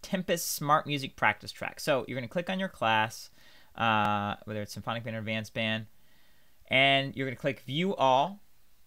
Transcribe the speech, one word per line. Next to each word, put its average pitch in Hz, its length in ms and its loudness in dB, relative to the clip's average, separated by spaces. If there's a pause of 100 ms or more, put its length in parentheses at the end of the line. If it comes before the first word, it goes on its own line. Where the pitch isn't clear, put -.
Tempest 180 520 -2
Smart 151 340 2
Music 139 280 -4
practice - 380 0
track. - 260 -10
So 131 300 0
you're 120 80 -6
gonna 127 100 -6
click 175 220 -4
on 190 100 -4
your 190 120 -2
class, 110 580 0 (480)
uh, 104 680 2
whether 107 180 -8
it's 101 100 -12
symphonic 113 320 -6
band 113 100 -8
or 113 40 -6
advanced 110 340 -6
band, 110 360 -2 (800)
and 139 460 4
you're 135 120 -4
gonna 123 100 -6
click 139 300 -4
View 170 300 0
All 143 440 4 (460)